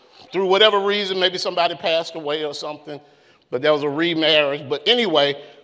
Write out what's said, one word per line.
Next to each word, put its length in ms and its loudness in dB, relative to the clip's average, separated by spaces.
Through 140 0
whatever 340 2
reason, 400 -2
maybe 160 0
somebody 380 -2
passed 400 -4
away 300 -4
or 100 -6
something, 460 -12
but 100 -4
there 120 4
was 100 2
a 60 0
remarriage. 800 2
But 200 -4
anyway, 560 2